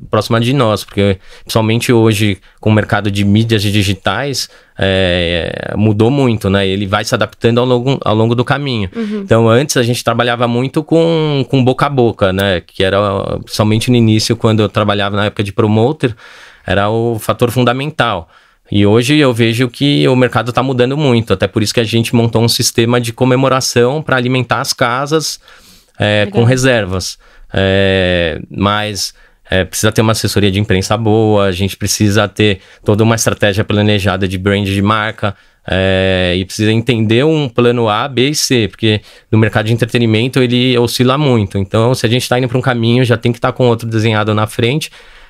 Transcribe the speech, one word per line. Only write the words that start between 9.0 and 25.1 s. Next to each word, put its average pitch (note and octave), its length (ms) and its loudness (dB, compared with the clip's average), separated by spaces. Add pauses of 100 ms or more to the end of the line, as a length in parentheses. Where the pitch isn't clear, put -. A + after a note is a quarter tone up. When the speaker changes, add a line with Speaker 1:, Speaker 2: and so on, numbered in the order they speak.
Speaker 1:
Então, A#2 240 2
antes A#2+ 300 2
a B2+ 60 2
gente A#2 200 -2
trabalhava A#2+ 440 -2
muito B2+ 360 -2
com, D#3 640 0
com C3+ 140 2
boca C3 220 0
a C#3+ 40 0
boca, A2 440 0
né? F#2+ 280 0
Que - 220 -6
era, G2 160 2 (420)
principalmente A2 480 0
no B2 60 4
início, A2 400 2
quando A2 240 0
eu G#2 100 0
trabalhava G2+ 460 -2
na G#2 100 0
época G#2 180 -4
de G2 100 -6
promoter, A2+ 600 0 (520)
era G2 220 0
o A#2 280 -2
fator A2+ 320 -2
fundamental. B2 800 -2 (420)
E G2+ 140 4
hoje A#2+ 320 2
eu C3+ 160 2
vejo A#2 360 0
que C#3+ 380 0
o C3 80 2
mercado A#2+ 380 0
tá B2 80 0
mudando B2+ 340 0
muito, A#2+ 380 0
até G2 140 -2
por G#2+ 160 -2
isso - 100 -4
que B2 60 -2
a A2+ 60 0
gente A#2 300 0
montou A#2 280 2
um A#2 40 2
sistema A#2+ 540 0
de A#2 100 -6
comemoração B2+ 920 0
pra C3 140 -2
alimentar B2 440 -2
as C3+ 100 -8
casas, C#3 680 -4 (600)